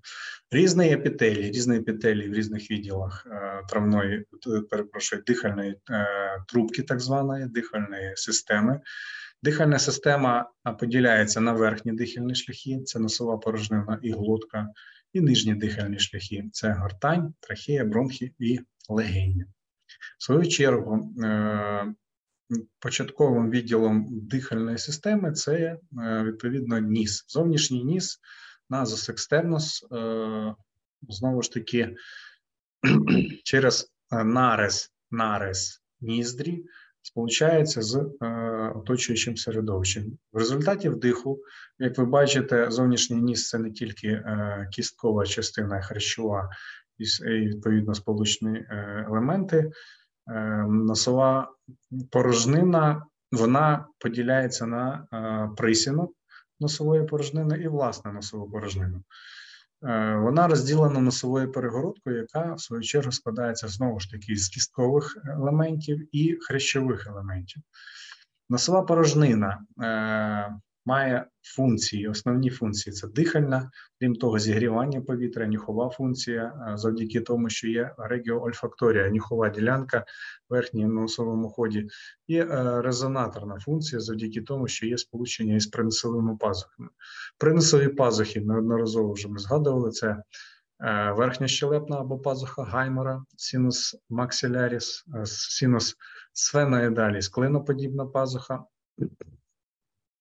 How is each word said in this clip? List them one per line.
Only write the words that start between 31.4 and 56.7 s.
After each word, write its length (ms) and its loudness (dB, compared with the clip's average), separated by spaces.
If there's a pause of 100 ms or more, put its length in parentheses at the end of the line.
ж 120 -4
таки, 420 -2 (880)
<clears throat> 600 4
через, 500 2 (180)
е, 120 0
нарез, 680 2 (200)
нарез 720 -4 (200)
ніздрі 640 -4 (400)
сполучається 760 2
з, 140 -2
е, 320 -2 (480)
оточуючим 640 -2
середовищем. 800 -2 (160)
В 40 -2
результаті 520 2
вдиху, 500 0 (400)
як 180 0
ви 80 4
бачите, 680 4
зовнішній 500 2
ніс — 280 0
це 100 -2
не 120 -4
тільки, 360 -8
е, 640 -4
кісткова 540 0
частина, 560 -4
хрящова 680 -4 (480)
і 80 -8
с-, 240 -2
і, 180 2
відповідно, 480 2
сполучні, 540 -2
е, 580 -6
елементи. 640 2 (560)
Е, 400 -2
носова 840 4 (600)
порожнина, 920 4 (260)
вона 560 4 (120)
поділяється 640 0
на, 480 -4
е, 440 -4
присінок 540 2 (480)
носової 440 2